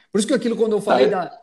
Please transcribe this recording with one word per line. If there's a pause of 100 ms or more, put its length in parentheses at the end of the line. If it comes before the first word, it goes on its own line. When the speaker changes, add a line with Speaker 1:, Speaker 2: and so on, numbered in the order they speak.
(120)
Speaker 1:
Por
isso
que
aquilo,
quando
eu
falei
Speaker 2:
Ah,
é.
Speaker 1:
da,